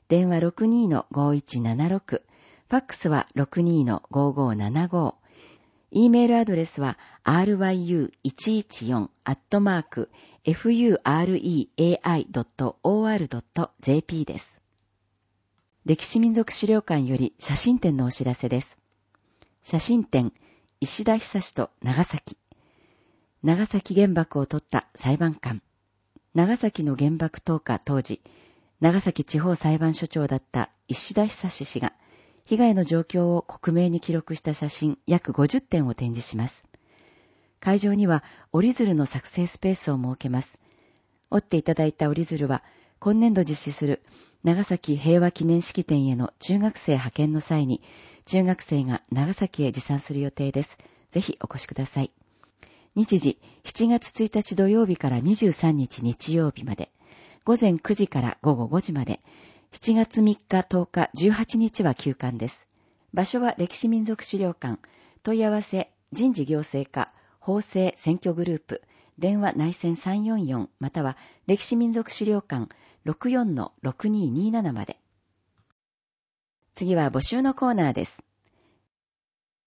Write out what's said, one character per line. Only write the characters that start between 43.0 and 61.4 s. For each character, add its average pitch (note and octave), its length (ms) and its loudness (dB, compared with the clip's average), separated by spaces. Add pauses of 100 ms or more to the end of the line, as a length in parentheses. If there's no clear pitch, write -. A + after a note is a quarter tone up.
年 A3+ 160 4
度 F#3 120 4
実 D3 220 -4
施 C#3+ 40 -6
す D3 160 -4
る - 160 -2 (400)
長 F3 220 2
崎 D#3 320 -2
平 E3 240 4
和 F3 100 4
記 - 140 -4
念 E3+ 160 4
式 - 240 -4
典 C#3+ 240 2
へ B2 80 0
の B2 220 -4
中 G3 200 0
学 G#3+ 200 0
生 D#3 160 0
派 B2+ 200 -4
遣 D3+ 160 2
の D#3 80 0
際 D3+ 260 0
に、 B2+ 160 -2 (440)
中 F#3+ 180 2
学 F#3 180 0
生 C#3+ 220 0
が B2+ 260 -2
長 C#3 220 0
崎 F#3 320 -4
へ B2+ 80 0
持 - 80 -8
参 C#3 200 -2
す D3 140 -10
る C#3 60 -2
予 C#3+ 100 -2
定 C#3 220 -4
で C#3 120 -2
す。 - 140 -12 (340)
ぜ F3+ 100 -2
ひ - 200 -6
お - 40 -8
越 - 180 -12
し - 40 -14
く - 80 -14
だ C3 100 -4
さ - 160 -6
い。 - 100 -4 (800)
日 G#3 260 2
時、 C#3 200 0 (240)
七 - 240 -2
月 A#3+ 220 2
一 - 260 -2
日 G#3 220 -2
土 F#3+ 100 4
曜 A3 180 6
日 F3+ 120 0
か C3+ 140 0
ら A#2+ 100 0
二 F#3 140 4
十 G3 180 4
三 D#3+ 240 2
日 B2 260 -4
日 A#2+ 320 -2
曜 D#3 160 2
日 - 140 -12
ま G#2 100 -6
で、 - 160 -10 (540)
午 A#3 140 6
前 F#3 200 4
九 - 140 -2
時 G3+ 160 0
か C3+ 100 -2
ら A#2+ 220 -2
午 D3 140 4
後 A#2 120 -4
五 E3 140 0
時 - 100 -8
ま C3+ 140 -2
で、 - 160 -6 (540)
七 A3+ 200 0
月 A3+ 260 2
三 G#3+ 140 4
日、 - 280 0
十 F3+ 220 0
日、 - 300 -2
十 G3 160 4
八 A3+ 260 -2